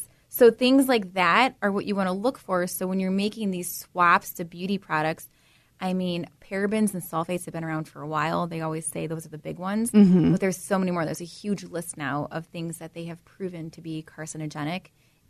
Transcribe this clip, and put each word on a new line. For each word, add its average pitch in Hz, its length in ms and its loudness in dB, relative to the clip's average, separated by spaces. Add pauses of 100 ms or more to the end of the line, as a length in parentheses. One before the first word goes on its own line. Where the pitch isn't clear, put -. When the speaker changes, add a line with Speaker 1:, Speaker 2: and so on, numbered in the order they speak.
(280)
Speaker 1:
So 240 220 8
things 254 380 6
like 208 260 0
that 190 480 4
are 202 80 0
what 196 160 -2
you 202 80 -2
wanna 190 180 0
look 208 260 -2
for. 180 280 -2
So 185 220 -6
when 185 100 -2
you're 190 140 0
making 202 400 -2
these 175 200 -6
swaps 180 640 2
to 180 100 -8
beauty 180 340 -4
products, 156 500 -4 (520)
I 185 120 -4
mean, 180 340 -2 (140)
parabens 202 540 -2
and 175 100 -6
sulfates 175 400 -4
have 156 100 -12
been 165 100 -6
around 156 240 -4
for - 140 -18
a 147 60 -10
while. 160 400 -2
They 165 120 -6
always 160 260 -4
say 165 200 -6
those 160 200 -8
are - 20 -20
the 151 100 -14
big 151 200 -10
ones, 208 340 -2
Speaker 2:
Mm-hmm. 180 400 8
Speaker 1:
but 180 80 2
there's 185 160 0
so - 220 -2
many 185 120 0
more. 170 140 -2
There's 156 160 -6
a 175 40 -12
huge 185 400 -6
list 170 320 -10
now 143 360 -4
of 165 140 -8
things 170 320 -10
that 160 160 -14
they 170 100 -10
have 165 200 -12
proven 175 480 -10
to - 80 -18
be 160 240 -8
carcinogenic 156 840 -8 (420)